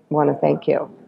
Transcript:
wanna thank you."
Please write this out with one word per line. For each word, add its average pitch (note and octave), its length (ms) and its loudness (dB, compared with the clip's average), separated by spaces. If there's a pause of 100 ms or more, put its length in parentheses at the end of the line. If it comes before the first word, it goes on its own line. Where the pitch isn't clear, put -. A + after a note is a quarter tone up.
(120)
wanna D3 240 2
thank D3+ 320 0
you." D3 240 0 (160)